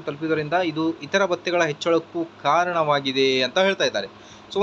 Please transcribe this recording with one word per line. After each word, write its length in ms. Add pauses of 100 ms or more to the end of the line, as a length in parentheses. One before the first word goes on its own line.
ತಲುಪಿದ್ದರಿಂದ 500 (140)
ಇದು 140 (220)
ಇತರ 160 (100)
ಭತ್ಯೆಗಳ 380
ಹೆಚ್ಚಳಕ್ಕೂ 520 (240)
ಕಾರಣವಾಗಿದೆ 840 (180)
ಅಂತ 200
ಹೇಳ್ತಾ 240
ಇದ್ದಾರೆ. 180 (440)
So, 100